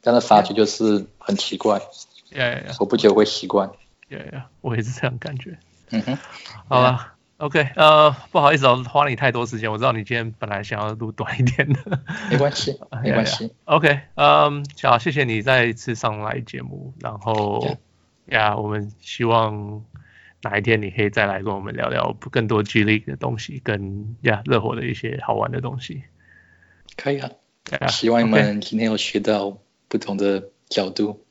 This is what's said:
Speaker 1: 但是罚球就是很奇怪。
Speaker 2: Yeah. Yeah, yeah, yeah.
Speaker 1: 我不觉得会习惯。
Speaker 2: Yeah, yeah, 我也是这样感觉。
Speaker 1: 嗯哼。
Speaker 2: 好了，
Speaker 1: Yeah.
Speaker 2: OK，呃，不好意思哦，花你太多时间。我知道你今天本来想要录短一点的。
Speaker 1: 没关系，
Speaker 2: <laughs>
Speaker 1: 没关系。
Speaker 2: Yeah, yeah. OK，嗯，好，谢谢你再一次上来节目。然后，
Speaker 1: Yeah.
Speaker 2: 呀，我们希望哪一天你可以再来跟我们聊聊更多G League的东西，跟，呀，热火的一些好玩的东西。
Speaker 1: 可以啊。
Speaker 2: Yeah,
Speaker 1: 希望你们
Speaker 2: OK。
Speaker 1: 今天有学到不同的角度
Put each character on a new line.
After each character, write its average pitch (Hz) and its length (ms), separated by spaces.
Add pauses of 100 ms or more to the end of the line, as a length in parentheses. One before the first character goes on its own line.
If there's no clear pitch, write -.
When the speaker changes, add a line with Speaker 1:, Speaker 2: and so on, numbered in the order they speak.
Speaker 1:
但 120 140
是 120 60
罚 107 220
球 101 120
就 107 120
是 104 400 (120)
很 - 180
奇 - 200
怪。 101 220
Speaker 2:
Yeah. - 60 (480)
Yeah, 127 320
yeah, - 60
yeah. 131 100
Speaker 1:
我 101 40
不 101 120
觉 107 120
得 98 60
会 107 100
习 - 220
惯。 98 240 (400)
Speaker 2:
Yeah, - 200
yeah, 131 120 (180)
我 117 140
也 113 80
是 113 80
这 - 160
样 123 120
感 139 200
觉。 170 200 (320)
Speaker 1:
嗯 220 120
哼。 269 160 (500)
Speaker 2:
好 127 140
了， 127 80
Speaker 1:
Yeah. - 240 (220)
Speaker 2:
OK， 147 400
呃， 151 380 (160)
不 185 80
好 147 140
意 160 40
思 135 100
哦， 127 220
花 147 200
你 123 80
太 135 140
多 120 160
时 117 120
间。 110 120
我 107 60
知 113 80
道 127 80
你 113 120
今 120 120
天 113 220
本 107 100
来 101 140
想 104 180
要 107 140
录 110 180
短 113 260
一 123 60
点 139 280
的。 147 280 (300)
Speaker 1:
没 165 60
关 139 160
系， - 260 (120)
Speaker 2:
<laughs> 120 120
Speaker 1:
没 139 100
关 113 140
系。 - 180
Speaker 2:
Yeah, - 40
yeah. - 40 (120)
OK， 147 360 (140)
嗯， 147 520 (160)
好， 123 160
谢 127 120
谢 139 140
你 110 180
再 127 220
一 117 80
次 117 220
上 110 260
来 117 200
节 123 220
目。 131 380
然 107 180
后， 107 580 (500)
Speaker 1:
Yeah. - 100
Speaker 2:
呀， 107 200
我 104 120
们 107 320
希 - 240
望 107 600 (580)
哪 101 160
一 - 40
天 113 180
你 101 100
可 104 120
以 104 80
再 104 160
来 98 160
跟 101 120
我 98 60
们 95 140
聊 - 140
聊 - 280 (140)
更 117 160
多 107 160
G 104 220
League 107 200
的 135 120
东 127 220
西， 131 260
跟， 104 580
呀， 110 220
热 127 160
火 117 140
的 113 120
一 123 80
些 - 320
好 113 80
玩 107 160
的 123 100
东 131 200
西。 139 240 (920)
Speaker 1:
可 - 160
以 139 80
啊。 135 100 (360)
Speaker 2:
Yeah, - 240
Speaker 1:
希 113 200
望 117 120
你 113 60
们 104 300
Speaker 2:
OK。 - 20
Speaker 1:
今 110 180
天 113 120
有 107 60
学 - 240
到 101 380 (300)
不 110 100
同 101 180
的 98 340 (180)
角 95 200
度 104 420